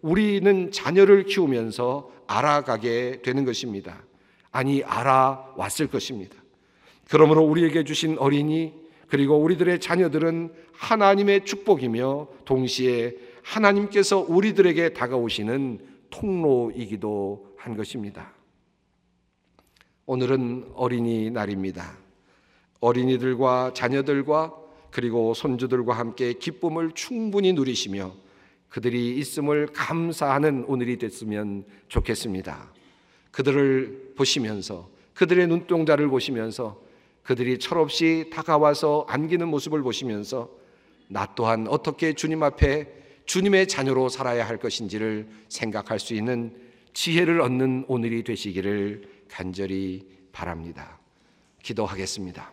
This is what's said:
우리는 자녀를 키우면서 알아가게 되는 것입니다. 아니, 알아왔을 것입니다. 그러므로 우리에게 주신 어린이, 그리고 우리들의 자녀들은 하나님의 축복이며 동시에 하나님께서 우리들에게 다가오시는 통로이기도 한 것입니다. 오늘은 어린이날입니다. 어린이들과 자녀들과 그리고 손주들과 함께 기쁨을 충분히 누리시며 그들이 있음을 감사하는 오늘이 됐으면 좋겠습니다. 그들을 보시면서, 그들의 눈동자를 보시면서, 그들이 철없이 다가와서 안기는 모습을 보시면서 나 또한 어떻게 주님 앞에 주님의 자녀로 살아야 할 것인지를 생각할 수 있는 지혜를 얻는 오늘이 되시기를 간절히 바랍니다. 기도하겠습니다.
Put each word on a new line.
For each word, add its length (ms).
우리는 680
자녀를 520
키우면서 880
알아가게 960
되는 220
것입니다. 580
아니, 320
알아왔을 1040
것입니다. 480
그러므로 320
우리에게 420
주신 360
어린이, 540
그리고 300
우리들의 420
자녀들은 760
하나님의 720
축복이며 840
동시에 680
하나님께서 760
우리들에게 680
다가오시는 920
통로이기도 1500
한 180
것입니다. 580
오늘은 680
어린이날입니다. 1200
어린이들과 920
자녀들과 800
그리고 420
손주들과 600
함께 400
기쁨을 580
충분히 600
누리시며 640
그들이 480
있음을 500
감사하는 1000
오늘이 320
됐으면 680
좋겠습니다. 840
그들을 840
보시면서, 760
그들의 340
눈동자를 600
보시면서, 720
그들이 360
철없이 720
다가와서 800
안기는 380
모습을 340
보시면서 680
나 260
또한 320
어떻게 460
주님 300
앞에 440
주님의 420
자녀로 400
살아야 400
할 100
것인지를 680
생각할 500
수 140
있는 420
지혜를 480
얻는 460
오늘이 360
되시기를 920
간절히 800
바랍니다. 680
기도하겠습니다. 880